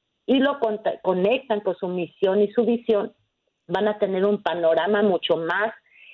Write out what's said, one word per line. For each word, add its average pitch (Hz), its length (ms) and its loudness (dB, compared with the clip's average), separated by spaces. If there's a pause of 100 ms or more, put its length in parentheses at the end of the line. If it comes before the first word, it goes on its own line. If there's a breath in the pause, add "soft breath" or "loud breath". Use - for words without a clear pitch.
(260)
y 269 140 4
lo 269 200 0
conta-, 214 420 -2
conectan 208 600 0
con 185 160 -2
su 190 100 -6
misión 180 540 -2
y 208 100 0
su 233 140 0
visión, 233 480 -2 (540)
van 190 200 -2
a 214 120 -2
tener 190 260 0
un 208 160 0
panorama 170 600 2
mucho 175 340 2
más, 180 340 -2 (420 loud breath)